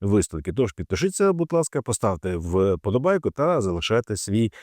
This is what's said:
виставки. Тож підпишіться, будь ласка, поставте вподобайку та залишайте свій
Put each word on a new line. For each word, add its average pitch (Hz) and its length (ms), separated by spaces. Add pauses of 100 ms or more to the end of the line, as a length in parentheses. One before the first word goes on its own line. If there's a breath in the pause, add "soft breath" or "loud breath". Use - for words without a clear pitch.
виставки. 95 520
Тож 117 200
підпишіться, 190 600
будь 170 200
ласка, 160 300
поставте 95 540
вподобайку 98 960
та 156 300
залишайте 101 560
свій 104 360 (100 loud breath)